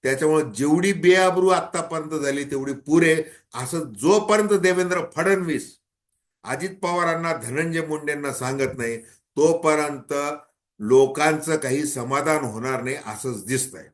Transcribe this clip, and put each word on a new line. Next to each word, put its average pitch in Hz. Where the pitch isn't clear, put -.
त्याच्यामुळे 151
जेवढी 165
बेआबरू 185
आतापर्यंत 165
झाली 143
तेवढी 139
पुरे, 160
असं 127
जोपर्यंत 208
देवेंद्र 180
फडणवीस 170
अजित 139
पवारांना, 170
धनंजय 151
मुंडेंना 147
सांगत 131
नाही 117
तोपर्यंत 151
लोकांचं 143
काही 143
समाधान 143
होणार 120
नाही 131
असंच 107
दिसतंय. 120